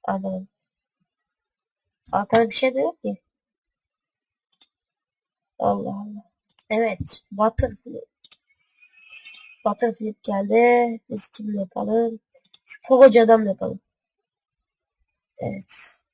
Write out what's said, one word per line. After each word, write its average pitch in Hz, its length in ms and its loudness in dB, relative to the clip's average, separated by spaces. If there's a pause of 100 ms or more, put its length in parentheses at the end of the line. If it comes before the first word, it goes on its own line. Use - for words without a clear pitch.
Anladım. 190 440 -8 (1600)
Arkada 220 380 2
bir - 40 -12
şey 262 200 0
de 269 60 -2
yok 320 220 -4
ki. 208 200 -8 (2250)
Allah - 320 -2
Allah. 208 400 -14 (400)
Evet. 220 520 -4 (100)
Butterflip. 214 760 -4 (1600)
Butterflip 214 580 -4
geldi. 226 760 2 (100)
Biz 214 180 -12
kim 208 300 -10
yapalım? 214 600 -4 (440)
Şu - 180 -20
Pogocu 254 380 8
adam 220 260 6
yapalım. 196 340 -8 (1600)
Evet. - 760 -12